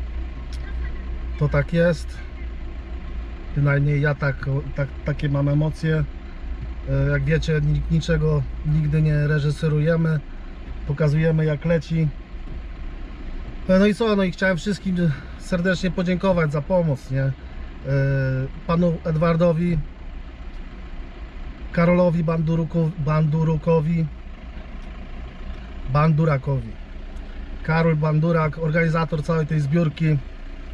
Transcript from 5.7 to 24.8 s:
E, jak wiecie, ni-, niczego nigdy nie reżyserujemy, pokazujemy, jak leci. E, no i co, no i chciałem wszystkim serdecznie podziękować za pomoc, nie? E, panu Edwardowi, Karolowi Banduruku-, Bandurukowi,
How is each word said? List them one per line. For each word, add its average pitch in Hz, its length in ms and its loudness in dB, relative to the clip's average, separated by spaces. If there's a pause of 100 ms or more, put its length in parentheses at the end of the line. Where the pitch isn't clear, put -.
E, 139 220 2
jak 143 120 2
wiecie, 151 380 2
ni-, 147 200 2 (100)
niczego 156 520 2 (220)
nigdy 151 360 2
nie 151 260 4
reżyserujemy, 151 920 2 (680)
pokazujemy, 156 580 4
jak 151 200 0
leci. 165 420 2 (1600)
E, 185 120 8
no 202 60 8
i 208 100 4
co, 220 200 2
no 196 80 2
i 180 80 0
chciałem 185 260 2
wszystkim 180 540 0 (280)
serdecznie 180 520 0
podziękować 175 600 2
za 147 100 0
pomoc, 165 500 0
nie? 135 380 -2 (400)
E, 135 40 -2 (760)
panu 170 360 2
Edwardowi, 170 720 2 (1900)
Karolowi 175 520 4
Banduruku-, 165 680 0 (140)
Bandurukowi, 160 1000 2 (1900)